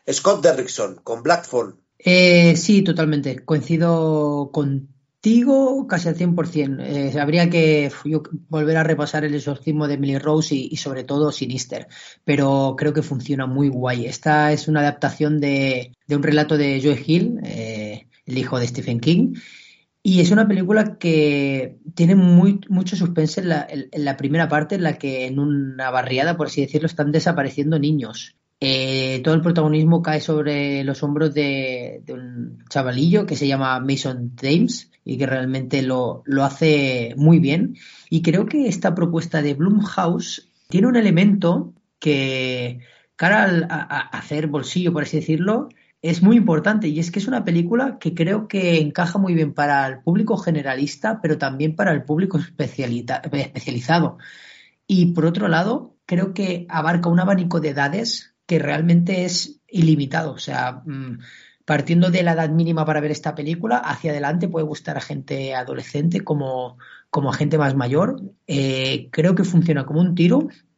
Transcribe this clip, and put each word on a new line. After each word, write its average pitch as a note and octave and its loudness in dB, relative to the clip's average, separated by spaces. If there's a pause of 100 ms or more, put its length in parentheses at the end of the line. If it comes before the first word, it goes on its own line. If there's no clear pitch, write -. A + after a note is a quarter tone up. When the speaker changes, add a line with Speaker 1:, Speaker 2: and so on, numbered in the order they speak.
Speaker 1:
Scott F#3+ 0
Derrickson, B2 0
con A#2 -8
Black E3+ 0
Phone. A2+ -4 (180)
Speaker 2:
Eh, F3 6
sí, G3 4
totalmente. D3+ -2
Coincido D#3 0
contigo A#3+ 0
casi E3+ -2
al D#3+ 0
cien F3 0
por E3 0
cien. C#3 -2
Eh, C#3 -4
habría D#3+ 2
que, D#3 4
uf, - -14
yo, D3+ -2 (260)
volver D#3 0
a D#3+ 2
repasar D#3 -2
El D3 -2
exorcismo D3 -2
de C#3+ -2
Emily C#3 -2
Rose D3+ 0
y, C3 -4
y D#3+ -8
sobre C3 -8
todo D3 0
Sinister, B2 -8 (360)
pero C3+ 2
creo D3+ 0
que D3 0
funciona C3+ -4
muy C3+ 0
guay. B2 -2
Esta D3+ 2
es D3+ -4
una D#3 2
adaptación D3+ 0
de, C3+ -2 (140)
de D3 0
un C#3+ 0
relato D3+ 2
de C#3 0
Joe C#3 2
Hill, G#3 2
eh, A2 -10 (180)
el C3 -6
hijo B2+ -4
de A#2+ -2
Stephen A#2+ -4
King, F3 2 (720)
y F#3 4
es F3 6
una G#3+ 6
película G3+ 2
que C#3+ 0 (160)
tiene E3+ 4
muy, F#3 6 (100)
mucho F#3 0
suspense E3+ -2
en F3+ -4
la, D3 -2
en, C#3 -8
en D3 -4
la C3+ -4
primera D3 0
parte, D#3 -2
en F3+ -2
la D3+ -2
que C3 -6
en C3 -6
una C3+ -2
barriada, C3 0
por D3+ -2
así - -4
decirlo, D3+ -2
están D3 -2
desapareciendo D#3 0
niños. C#3 -4 (240)
Eh, C3 -2
todo D#3 2
el D#3+ 2
protagonismo D#3+ 2
cae D#3+ -2
sobre C#3+ -2
los C3+ -4
hombros D3 0
de, C3 -4
de C3 -14
un B2 -12
chavalillo C#3+ 2
que D#3 -6
se C#3+ -2
llama C3+ 0
Mason C3 -4
Thames D#3+ 0 (120)
y B2 -8
que C3+ -2
realmente C3 -2
lo, B2+ -4
lo C3+ 0
hace C3+ 0
muy D#3 6
bien. D#3 2 (340)
Y D#3+ 0
creo G3 2
que C#4+ 0
esta F3+ 0
propuesta E3 -2
de C#3+ 0
Blumhouse F3+ -2 (160)
tiene F#3+ 2
un B3 2
elemento F#3+ 2 (260)
que, C3 -2 (360)
cara G3+ 4
al, E3+ 2
a, D#3 -6
a - -8
hacer D#3 -6
bolsillo, D3+ -2
por D3+ -2
así - -4
decirlo, F#3 -2 (340)
es E3+ 0
muy G#3+ 8
importante, F#3+ 2
y D3+ -2
es E3+ -2
que G3+ -4
es G3 -4
una B3 -4
película F#3 0
que E3 -4
creo G3+ -2
que F3 2
encaja F3 -2
muy F#3 2
bien D#3 0
para C#3+ 0
el C3 -8
público G#3+ 0
generalista, D3 -4
pero D#3 -2
también C#3 -4
para F#3+ 0
el C#3+ -2
público E3 -2
especialita-, B2 -6 (100)
especializado. C#3+ -2 (720)
Y F3 4
por D#3+ 0
otro G3+ -2
lado, F#3+ -2 (120)
creo F#3+ -2
que F3+ -6
abarca E3+ 0
un E3+ 4
abanico F3+ 0
de D3+ -2
edades C#3+ -4 (140)
que E3+ 0
realmente E3+ 2
es - -6
ilimitado. D#3 0
O A#2+ -18
sea, B2+ -6
mm, C3+ -12 (460)
partiendo E3 2
de F3 2
la E3+ 2
edad E3 0
mínima D#3+ 2
para D3+ 0
ver D3+ -2
esta D3+ -6
película, E3+ -4
hacia D3+ -6
adelante D3 -2
puede E3 -4
gustar D3+ -8
a C#3+ -8
gente C3+ -8
adolescente C3+ -4
como, C3 -4 (320)
como C#3 0
a A#2 -2
gente D3+ 0
más C#3 2
mayor. D3 0 (240)
Eh, C3+ -2
creo E3+ 2
que - 2
funciona D3+ 2
como D3+ 0
un F3+ 2
tiro, A3+ 4 (280)